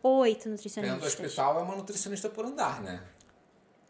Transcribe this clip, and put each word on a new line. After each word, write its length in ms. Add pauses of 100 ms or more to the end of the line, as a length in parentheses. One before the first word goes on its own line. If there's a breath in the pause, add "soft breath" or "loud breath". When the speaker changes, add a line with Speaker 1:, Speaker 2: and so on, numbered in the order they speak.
Speaker 1:
oito 480
Speaker 2:
Dependendo 60
Speaker 1:
nutricionistas. 460
Speaker 2:
do 60 (180)
hospital, 340
é 40
uma 120
nutricionista 540
por 160
andar, 380
né? 200 (880)